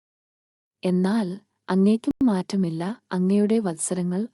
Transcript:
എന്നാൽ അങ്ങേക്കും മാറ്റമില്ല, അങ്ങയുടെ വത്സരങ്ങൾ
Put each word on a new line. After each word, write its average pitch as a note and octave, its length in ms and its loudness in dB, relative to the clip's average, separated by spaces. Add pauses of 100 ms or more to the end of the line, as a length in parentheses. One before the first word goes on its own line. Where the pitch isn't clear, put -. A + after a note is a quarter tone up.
(840)
എന്നാൽ F#3 560 0 (300)
അങ്ങേക്കും G#3 560 2
മാറ്റമില്ല, F#3 840 -2
അങ്ങയുടെ G3+ 480 2
വത്സരങ്ങൾ F3+ 760 -4